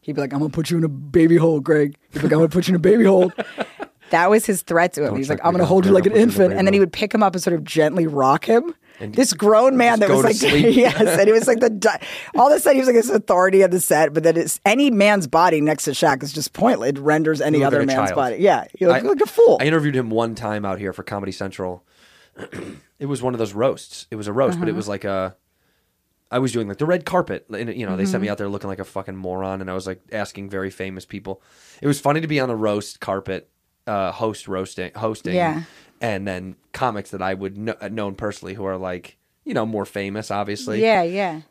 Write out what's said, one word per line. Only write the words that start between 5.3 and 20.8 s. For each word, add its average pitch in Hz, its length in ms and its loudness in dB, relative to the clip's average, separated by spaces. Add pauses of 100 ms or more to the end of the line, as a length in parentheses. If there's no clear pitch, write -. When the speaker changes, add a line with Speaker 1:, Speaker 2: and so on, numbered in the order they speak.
Speaker 1:
like, - 60 -10
"I'm 175 80 4
Speaker 2:
me 185 60 0
Speaker 1:
gonna 185 40 4
Speaker 2:
down, 156 60 2
Speaker 1:
hold 185 160 4
you 196 80 4
Speaker 2:
Greg. 185 100 6
Speaker 1:
like 196 80 4
Speaker 2:
I'll - 0 -
Speaker 1:
an - 0 -
Speaker 2:
put 220 60 2
you 214 60 6
in 233 60 4
a - 40 0
Speaker 1:
infant." 190 160 4
Speaker 2:
baby 196 100 -2
Speaker 1:
And 190 80 2
then 196 60 4
he 202 60 4
Speaker 2:
hole. - 20 6
Speaker 1:
would 180 100 4
pick - 240 -4
him 220 80 4
up 190 100 2
and 180 80 -4
sort 175 120 0
of 160 100 -2
gently 156 440 0
rock 139 360 2
him. 269 320 0 (240)
Speaker 2:
And 104 160 -12
Speaker 1:
This 269 160 2
grown 220 460 4
man 233 220 4
Speaker 2:
just - 20 2
Speaker 1:
that 202 80 4
Speaker 2:
go 196 120 6
Speaker 1:
was 220 200 2
Speaker 2:
to - 40 -2
Speaker 1:
like, - 80 2
<laughs> 147 100 4
Speaker 2:
sleep. 226 120 6
Speaker 1:
yes, 220 420 4
and 196 100 4
he 208 40 6
was 220 160 4
like 233 140 2
the 247 80 4
di-, 208 320 -2 (340)
all 247 160 6
of 302 60 4
a - 20 -2
sudden 294 160 4
he 269 60 4
was 262 60 2
like 240 100 4
this 226 120 4
authority 190 540 4
on 185 60 4
the 180 100 0
set, 151 340 2
but 160 100 -2
then 165 120 4
it's, - 300 -2
any 262 260 4
man's 202 360 2
body 160 340 2
next 151 240 0
to 147 60 -2
Shaq 135 320 0
is 143 100 -10
just 147 180 -8
pointless. 185 380 0
It 139 100 -4
renders 151 400 0
any 151 200 0
Speaker 2:
You 139 40 2
look 135 40 2
Speaker 1:
other 143 120 2
Speaker 2:
like 143 40 0 (120)
a - 20 2
Speaker 1:
man's 104 120 0
Speaker 2:
child. 92 80 -4
Speaker 1:
body. 123 220 -2
Yeah, 170 260 2 (120)
you 180 120 0
look 170 80 4
Speaker 2:
I, - 20 2
Speaker 1:
like 294 220 0
a 427 40 4
fool. - 360 4
Speaker 2:
I - 40 2
interviewed 151 300 0
him 123 140 -2
one 113 260 -2
time 104 300 -6
out 95 120 -4
here 98 140 -8